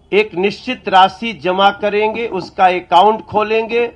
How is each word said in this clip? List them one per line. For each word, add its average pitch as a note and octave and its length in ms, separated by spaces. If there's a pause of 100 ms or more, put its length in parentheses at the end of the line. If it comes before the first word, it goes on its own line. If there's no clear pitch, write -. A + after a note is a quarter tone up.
(120)
एक G#3 240
निश्चित G3+ 540
राशि F#3+ 440
जमा F#3 380
करेंगे, G#3 560
उसका F#3 400
अकाउंट F3+ 540
खोलेंगे, A3+ 760